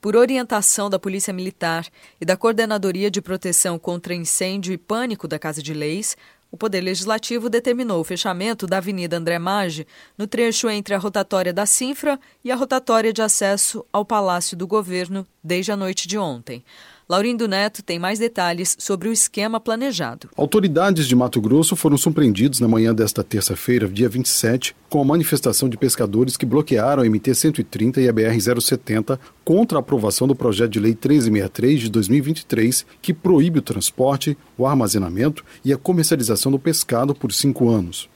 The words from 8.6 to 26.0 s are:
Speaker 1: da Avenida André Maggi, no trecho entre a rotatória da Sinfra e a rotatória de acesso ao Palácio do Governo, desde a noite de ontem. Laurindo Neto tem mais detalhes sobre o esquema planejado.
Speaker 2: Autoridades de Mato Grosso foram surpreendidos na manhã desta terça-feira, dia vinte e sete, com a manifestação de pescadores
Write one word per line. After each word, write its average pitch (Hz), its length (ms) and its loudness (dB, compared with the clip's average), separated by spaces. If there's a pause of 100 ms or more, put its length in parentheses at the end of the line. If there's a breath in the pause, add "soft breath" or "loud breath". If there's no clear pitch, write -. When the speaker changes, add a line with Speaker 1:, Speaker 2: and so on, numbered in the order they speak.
Speaker 1:
da 185 120 0
Avenida 175 400 -4
André 170 200 -2
Maggi, 175 480 -4 (300 soft breath)
no 208 100 -6
trecho 226 440 0
entre 202 240 -4
a 190 40 0
rotatória 190 540 -2
da 196 140 -2
Sinfra 269 520 0 (240 soft breath)
e 247 80 -6
a 254 60 0
rotatória 240 560 0
de 214 80 -4
acesso 202 720 0
ao 208 120 0
Palácio 190 520 -2
do 180 100 -8
Governo, 180 600 -4 (180)
desde 180 260 -2
a 208 60 -2
noite 185 320 -4
de 190 80 -4
ontem. 127 480 -6 (440 loud breath)
Laurindo 226 380 0
Neto 202 380 -2
tem 170 160 -6
mais 196 180 -4
detalhes 185 640 -2
sobre 196 280 -4
o 226 40 0
esquema 220 480 -2
planejado. 220 760 -4
Speaker 2:
Autoridades 165 720 2
de 127 80 2
Mato 123 260 4
Grosso 147 360 4
foram 147 200 2
surpreendidos 135 640 2
na 117 80 2
manhã 113 260 4
desta 110 300 0
terça-feira, 110 640 0
dia 101 220 0
vinte 123 180 -2
e - 40 -2
sete, - 440 0 (160)
com 151 100 2
a 139 40 2
manifestação 139 640 2
de 110 80 -4
pescadores 117 600 0